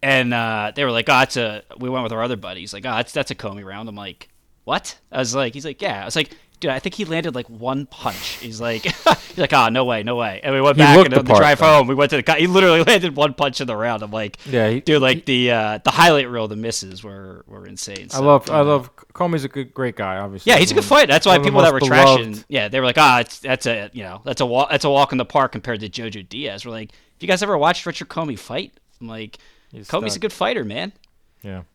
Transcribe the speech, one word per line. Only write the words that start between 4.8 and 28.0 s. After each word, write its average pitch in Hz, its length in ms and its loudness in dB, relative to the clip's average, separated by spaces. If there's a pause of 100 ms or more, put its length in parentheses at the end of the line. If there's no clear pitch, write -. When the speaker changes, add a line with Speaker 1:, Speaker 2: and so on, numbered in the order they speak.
Speaker 1:
I - 80 -8
was 120 160 -4
like, 127 180 -4
he's 139 120 -14
like, 143 160 -14
"Yeah." 135 200 -6
I 95 40 -12
was 117 100 -8
like, 156 160 -4 (280)
"Dude, 151 120 -4
I 131 80 -4
think 185 160 -10
he 214 100 -8
landed, 160 300 -6
like, 120 140 -10
one 127 360 -6
punch." 110 300 -10 (260)
He's 110 180 -14
like, 117 240 -6
<laughs> - 0 -
he's - 540 -2
like, 156 160 -2
"Oh, 123 160 4
no 127 160 0
way, 117 180 -2
no 120 140 -4
way." 107 260 -4
And 139 100 -2
we 135 80 2
went 143 160 4
Speaker 2:
He 151 60 8
Speaker 1:
back, 143 140 10
Speaker 2:
looked 185 100 10
Speaker 1:
and 127 80 -2
Speaker 2:
the 139 40 6
Speaker 1:
on 123 60 -4
the 127 60 -6
Speaker 2:
part, 107 100 8
Speaker 1:
drive 147 180 4
Speaker 2:
though. 160 60 4 (140)
Speaker 1:
home, 127 80 2
we 135 80 -2
went 143 160 2
to 151 60 0
the 123 60 -2
co-, 160 100 0
he 156 140 2
literally 180 360 4
<laughs> 156 40 2
landed 180 280 2
one 147 180 0
punch 139 280 -4
in 135 60 -6
the 117 100 -4
round. 110 260 -4
I'm 104 80 -12
like, 107 340 -8
Speaker 2:
Yeah, 117 240 0
he, 120 120 -2
Speaker 1:
"Dude, 151 200 2
like, 131 260 0
Speaker 2:
he 123 200 0
Speaker 1:
the, 120 40 2
uh, 107 340 -2
the 127 60 2
highlight 151 380 4
reel, 113 200 -4
the 104 80 -10
misses 104 440 -8
were, 98 460 -20
were 98 180 -20
insane." 98 460 -16
Speaker 2:
I 131 60 -8
Speaker 1:
So, 135 60 -2
Speaker 2:
love, 143 260 4
I 156 100 0
Speaker 1:
you 147 60 4
know. 147 60 0
Speaker 2:
love, 131 180 -2 (240)
Comey's 165 320 -4
a - 20 -8
good, 131 260 -12
great 123 220 -6
guy, 95 220 -6
obviously. 98 340 -4
Speaker 1:
Yeah, 247 60 6
he's - 140 2
a - 20 -2
good - 100 2
Speaker 2:
Everyone, 277 180 4
Speaker 1:
fighter. 226 120 4
That's - 120 2
why 196 80 6
Speaker 2:
one 175 40 6
of - 60 2
the - 60 2
Speaker 1:
people 139 120 4
that 165 100 6
Speaker 2:
most 139 120 0
Speaker 1:
were 135 120 2
Speaker 2:
beloved. 135 260 8 (140)
Speaker 1:
trashing, 110 140 -18
yeah, 120 180 -4
they 123 140 -2
were 131 60 0
like, 123 100 0
"Oh, 143 220 6
it's, - 200 -8
that's 131 280 -4
a, 107 260 -6
you 117 100 -14
know, 92 220 -16
that's 135 160 -6
a 135 40 0
wa-, 127 240 0
that's 143 140 -2
a 151 60 0
walk 139 240 2
in 135 40 -2
the 127 80 -2
park 135 280 0
compared 113 260 -8
to 107 100 -12
Jojo 104 380 -14
Diaz." 117 380 -12
We're 120 60 -14
like, 110 200 -14
"Have - 300 -20
you 170 80 -12
guys 185 120 0
ever 202 160 -2
watched 160 280 0
Richard - 240 -12